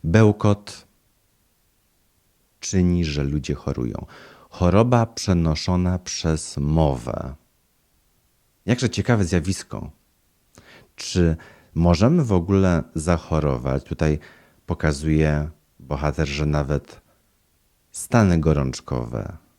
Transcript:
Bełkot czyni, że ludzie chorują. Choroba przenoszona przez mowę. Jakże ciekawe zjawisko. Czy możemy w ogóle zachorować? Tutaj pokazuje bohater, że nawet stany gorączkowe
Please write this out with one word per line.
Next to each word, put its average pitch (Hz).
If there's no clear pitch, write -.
Bełkot 104
czyni, 87
że 73
ludzie 71
chorują. 62
Choroba 113
przenoszona 90
przez -
mowę. 71
Jakże 120
ciekawe 104
zjawisko. 82
Czy 82
możemy 87
w 113
ogóle 90
zachorować? 73
Tutaj 78
pokazuje 78
bohater, 73
że 71
nawet 73
stany 95
gorączkowe 65